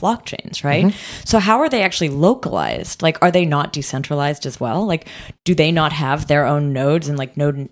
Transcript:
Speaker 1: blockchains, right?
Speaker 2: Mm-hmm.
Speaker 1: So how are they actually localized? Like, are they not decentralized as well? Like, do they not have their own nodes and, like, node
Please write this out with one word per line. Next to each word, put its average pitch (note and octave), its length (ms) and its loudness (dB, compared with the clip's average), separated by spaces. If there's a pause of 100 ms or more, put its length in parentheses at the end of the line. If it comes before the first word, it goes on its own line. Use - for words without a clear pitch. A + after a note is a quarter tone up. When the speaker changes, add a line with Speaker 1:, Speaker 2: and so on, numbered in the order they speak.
Speaker 1:
blockchains, - 640 -6
right? D3 220 2
Speaker 2:
Mm-hmm. - 400 -4
Speaker 1:
So A3+ 120 4
how G#3+ 220 4
are D#4 80 2
they B3 140 0
actually F3+ 260 0
localized? A2+ 920 0
Like, D#3+ 180 0
are F3 100 6
they F3+ 140 4
not D3 300 -2
decentralized C#3+ 720 -4
as C3+ 120 -10
well? C#3 280 -2
Like, E3 200 -4 (380)
do F3 100 2
they D#3 160 4
not D#3 220 2
have D3 340 -2
their D3 200 2
own D3 260 0
nodes C#3+ 340 0
and, D3 120 -2
like, C3 180 -8
node C#3+ 360 -2